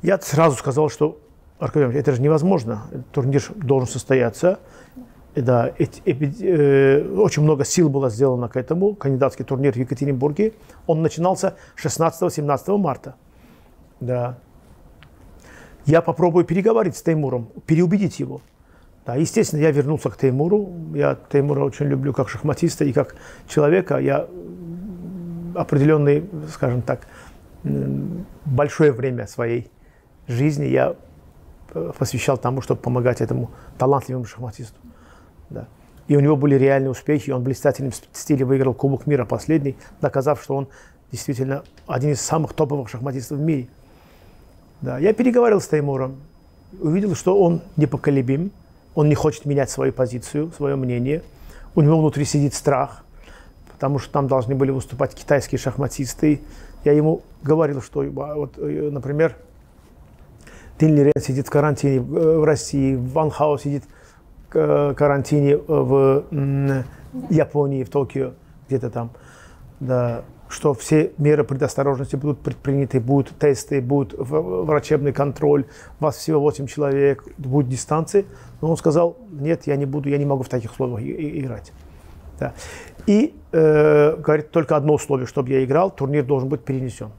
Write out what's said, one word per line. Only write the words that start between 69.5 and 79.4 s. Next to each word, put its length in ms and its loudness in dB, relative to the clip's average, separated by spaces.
Да, 440 -2
что 260 0
все 420 0
меры 280 4
предосторожности 720 -2
будут 260 -4
предприняты, 600 -2
будут 380 2
тесты, 420 0
будет 320 0
в-, 520 -4
врачебный 480 0
контроль, 520 2
вас 180 -2
всего 240 0
восемь 260 0
человек, 580 0
будут 320 0
дистанции. 560 0
Но 100 -2
он 60 0
сказал: 400 2
«Нет, 360 -4